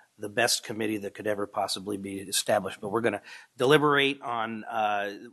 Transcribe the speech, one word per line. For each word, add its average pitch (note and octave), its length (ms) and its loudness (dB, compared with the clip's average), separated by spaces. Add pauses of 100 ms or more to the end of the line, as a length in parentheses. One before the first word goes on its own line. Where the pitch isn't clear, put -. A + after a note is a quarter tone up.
(180)
the G#2+ 120 -8
best A#2 340 2
committee G#2+ 360 -4
that G2 140 -6
could G#2 140 -8
ever G#2 180 0
possibly G2+ 520 -4
be G2 220 -8
established. G2 600 -2
But G#2 100 -8
we're A2+ 120 0
gonna G2+ 200 0 (360)
deliberate C#3 640 4
on, A2+ 420 -4
uh, G#2 480 0 (220)